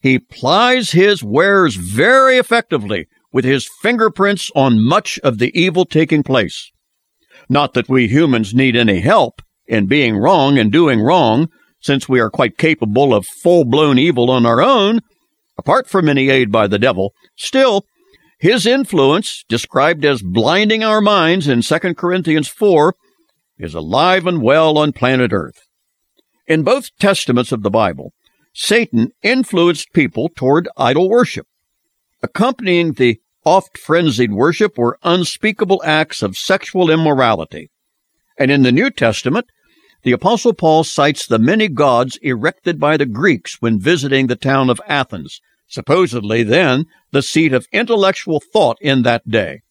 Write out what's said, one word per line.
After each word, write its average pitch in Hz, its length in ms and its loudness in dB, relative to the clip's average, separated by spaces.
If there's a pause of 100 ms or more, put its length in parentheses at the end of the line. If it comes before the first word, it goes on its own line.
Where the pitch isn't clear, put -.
He 131 180 0
plies 220 720 -2
his 190 300 2
wares 160 520 0
very 214 640 2
effectively 110 720 -2 (240)
with 117 120 0
his 131 240 0 (140)
fingerprints 202 720 0
on 131 260 4
much 143 440 -2
of 120 140 0
the 123 200 -2
evil 180 260 0
taking 156 380 0
place. 127 480 -4 (800)
Not 139 260 0
that 120 140 -2
we 127 200 2
humans 120 460 0
need 131 220 2
any 110 240 2
help 147 420 0 (240)
in 107 200 0
being 123 300 0
wrong 139 420 2
and 110 120 2
doing 139 300 2
wrong, 143 480 2 (320)
since 139 280 -4
we 127 120 2
are 110 100 0
quite - 260 -2
capable 135 560 0
of 101 140 0 (160)
full-blown 147 560 2
evil 127 320 2
on 123 160 2
our 117 160 2
own, 226 380 2 (580)
apart 220 300 -2
from 180 200 0
any 135 220 2
aid 127 220 2
by 110 140 2
the 101 120 -2
devil. 101 360 -2 (220)
Still, 247 480 0 (540)
his 196 260 0
influence, 196 840 0
described 143 560 -2
as 139 180 0
blinding 175 640 0
our 214 160 0
minds 185 480 0
in 120 140 0
Second 170 340 -2
Corinthians 170 520 -2
four, 175 460 2 (640)
is 80 160 -10
alive 147 520 0
and 175 160 -2
well 151 360 2
on 151 140 0
planet 127 400 0
Earth. 82 360 -8 (760)
In 160 160 0
both 247 360 -2
testaments 127 520 0
of 117 120 -6
the 101 80 -2
Bible, 95 420 -2 (420)
Satan 165 560 -2 (120)
influenced 190 680 -2
people 143 420 -2
toward 147 420 0
idol 139 320 0
worship. 233 380 -2 (760)
Accompanying 185 720 -2
the 120 280 0 (240)
oft 185 340 0
frenzied 131 540 0
worship 165 460 -2
were 120 240 -2
unspeakable 185 840 -2
acts 156 380 -4
of 196 140 -6
sexual 185 540 -2
immorality. 123 800 0 (680)
And 135 120 0
in 139 120 4
the 123 100 4
New 208 180 0
Testament, 127 560 -2 (560)
the 123 100 0
Apostle - 400 0
Paul 160 320 2
cites 143 420 -2
the 117 120 0
many 202 300 2
gods 131 540 0
erected 143 560 -4
by 151 180 0
the 147 100 0
Greeks 131 540 -4
when 113 200 -2
visiting 135 460 0
the 123 100 -2
town 135 340 0
of 120 160 -2
Athens, 127 540 -8 (260)
supposedly 120 800 -2
then 139 400 0 (260)
the 139 120 -2
seat 160 300 0
of 127 200 -2
intellectual 196 680 -2 (120)
thought 160 280 0
in 135 220 0
that 117 260 -2
day. 101 420 -4